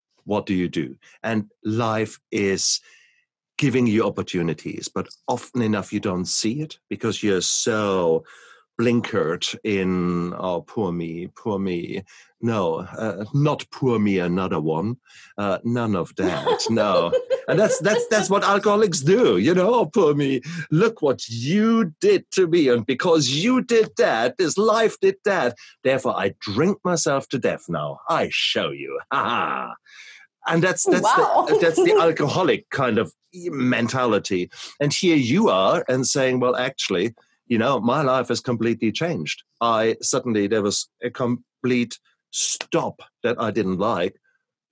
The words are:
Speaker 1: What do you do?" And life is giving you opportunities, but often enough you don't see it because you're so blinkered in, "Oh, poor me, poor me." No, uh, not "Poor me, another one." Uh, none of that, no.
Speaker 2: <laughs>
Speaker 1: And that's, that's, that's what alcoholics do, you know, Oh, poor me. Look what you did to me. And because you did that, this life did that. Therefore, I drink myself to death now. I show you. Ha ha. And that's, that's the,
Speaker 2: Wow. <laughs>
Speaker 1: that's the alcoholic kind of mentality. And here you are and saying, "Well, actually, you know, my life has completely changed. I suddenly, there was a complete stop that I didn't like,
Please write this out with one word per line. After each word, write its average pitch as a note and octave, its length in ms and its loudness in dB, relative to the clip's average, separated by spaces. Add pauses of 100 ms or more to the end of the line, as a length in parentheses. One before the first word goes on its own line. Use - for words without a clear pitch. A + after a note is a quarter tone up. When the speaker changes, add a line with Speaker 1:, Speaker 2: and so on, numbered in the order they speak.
(240)
Speaker 1:
What G2+ 220 -2
do G2+ 80 -2
you F2+ 140 0
do?" C2+ 280 -6 (260)
And G#2+ 260 -4 (160)
life A2 540 -2 (140)
is G2 480 0 (760)
giving B2 300 2
you G#2+ 180 2
opportunities, F2+ 840 -4
but F2+ 180 -6 (220)
often B2 340 -4
enough G#2+ 300 -2
you G#2 80 -2
don't F2+ 260 -2
see A#2 340 -2
it D#3 160 -10 (120)
because G2+ 340 -4
you're F#2+ 180 2
so F#2+ 840 0 (560)
blinkered A2 840 0
in, F2+ 680 0
"Oh, F2 280 -4
poor G2 300 -4
me, E2+ 440 -8
poor G2+ 240 -4
me." F#2 420 -6 (380)
No, G#2 360 0 (200)
uh, G#2+ 280 -6 (100)
not C#3+ 380 0
"Poor A#2+ 260 0
me, G2 220 2
another F2 400 -2
one." D#2+ 380 -2 (380)
Uh, G2+ 280 -2
none A#2 320 -2
of E2 200 -4
that, - 440 -2 (100)
no. G2 460 2
Speaker 2:
<laughs> B4 60 -2 (260)
Speaker 1:
And C#3+ 100 2
that's, E3 200 2
that's, A3 300 0
that's G#3 200 2
what G3 160 2
alcoholics G3+ 560 2
do, D#3 380 4
you C#3+ 160 4
know, F#3 220 2
Oh, G3+ 100 2
poor D3+ 280 4
me. C#3 280 0 (280)
Look A3 300 2
what C3+ 300 0
you F#3+ 680 0
did F#3+ 340 2
to F#3 140 4
me. D#3+ 220 4
And A#2+ 160 2
because C#3+ 460 2
you G#3+ 320 0
did A3+ 340 2
that, B2 400 2
this E3+ 220 0
life A3 420 2
did F#3+ 240 2
that. D#3 320 0 (260)
Therefore, C3 320 0
I F#2+ 260 -2
drink C#3+ 440 0
myself D#3 460 0
to C3+ 80 -2
death F2+ 320 -2
now. D2+ 300 -6 (100)
I C3+ 200 0
show - 400 -2
you. C#2 300 -8 (100)
Ha C3+ 140 -2
ha. E2 500 -4 (720)
And E3 160 2
that's, F3+ 220 0
that's E4+ 160 4
the, A3 220 4
Speaker 2:
Wow. - 320 2
<laughs> G4+ 60 4
Speaker 1:
that's E3 160 4
the F#4+ 240 6
alcoholic C#3+ 680 2
kind A#2+ 280 0
of - 140 0 (220)
mentality. B2 1160 0 (300)
And D3 120 0
here E3+ 240 2
you D3 320 2
are G#2+ 400 2
and B2+ 180 0
saying, C3 340 0
"Well, B2 160 2
actually, A2+ 580 -2 (320)
you A#2 120 0
know, B2 220 2
my C3 220 2
life C3 260 0
has A2+ 120 -2
completely A2+ 520 -2
changed. D3 500 -6 (180)
I A2+ 400 2
suddenly, A#2 460 0
there G#2 160 0
was G2+ 260 -2 (140)
a G2 80 -4
complete B2 880 -4 (320)
stop - 720 -4 (200)
that A#2 180 -2
I A2 100 -2
didn't F#2 280 -2
like, G2 420 -2 (520)